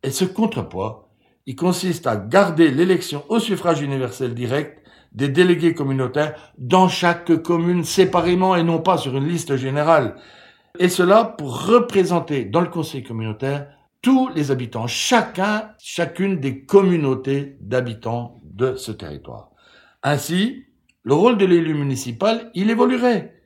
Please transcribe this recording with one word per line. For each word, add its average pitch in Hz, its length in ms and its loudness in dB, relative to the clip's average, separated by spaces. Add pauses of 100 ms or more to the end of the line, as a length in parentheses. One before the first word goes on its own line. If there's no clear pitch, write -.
Et 135 100 -4
ce 190 120 -2
contrepoids, 117 840 -4 (360)
il 131 120 -12
consiste 180 500 -2
à 139 80 0
garder 160 560 4
l'élection 160 560 0
au 233 100 0
suffrage 175 440 0
universel 131 520 -4
direct 123 460 -4 (320)
des 135 160 -2
délégués 165 460 4
communautaires 139 840 -2
dans 180 300 4
chaque 170 560 2
commune 170 400 0
séparément 180 720 2
et 170 80 2
non 165 160 2
pas 175 180 2
sur 135 200 -4
une 139 100 -2
liste 156 300 -2
générale. 139 580 2 (640)
Et 180 80 4
cela 185 380 4
pour - 400 -8
représenter 175 800 2
dans 160 160 0
le 170 80 -2
conseil 156 340 -8
communautaire 120 640 -6 (340)
tous 262 320 2
les 147 180 -2
habitants, 120 360 -4
chacun, 214 920 -2
chacune 185 640 -4
des 135 240 -6
communautés 139 960 2
d'habitants 117 840 -6
de 98 340 -4
ce - 180 -12
territoire. 67 560 -14 (520)
Ainsi, 180 600 -2 (400)
le 120 100 2
rôle 214 240 4
de 196 80 4
l'élu 165 280 2
municipal, 143 840 -4
il 202 140 0
évoluerait. 240 680 0 (100)